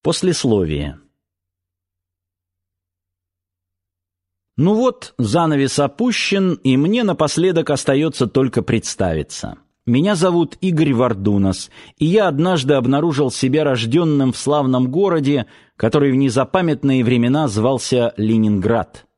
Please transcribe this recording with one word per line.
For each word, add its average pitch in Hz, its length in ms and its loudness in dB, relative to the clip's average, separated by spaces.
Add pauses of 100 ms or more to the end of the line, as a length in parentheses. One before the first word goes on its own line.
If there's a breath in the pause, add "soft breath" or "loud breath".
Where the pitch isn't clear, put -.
Послесловие. 98 1000 -2 (3500)
Ну 185 180 2
вот, 247 440 -2
занавес 139 640 0
опущен, 190 800 -2
и 131 140 2
мне 190 260 0
напоследок 165 680 0
остается 139 580 0
только 131 340 0
представиться. - 960 -4 (280)
Меня 147 280 2
зовут 175 460 0
Игорь 160 340 0
Вардунас, 101 760 0 (280 loud breath)
и 143 80 0
я 196 220 2
однажды 147 460 0
обнаружил 139 580 0
себя 139 320 0
рожденным 139 680 0
в - 40 -4
славном 131 520 0
городе, 147 580 0 (280 soft breath)
который 139 380 2
в - 20 0
незапамятные 139 880 0
времена 123 460 2
звался 117 680 0
Ленинград. 107 880 0 (140)